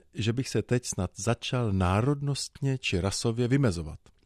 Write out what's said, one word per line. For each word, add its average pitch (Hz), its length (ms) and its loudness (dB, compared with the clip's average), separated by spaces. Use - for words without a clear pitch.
že 113 200 0
bych 127 160 -4
se 113 120 0
teď 123 240 0
snad - 300 -4
začal 113 580 -2
národnostně 135 1040 0
či - 240 -2
rasově 117 460 0
vymezovat. 98 520 0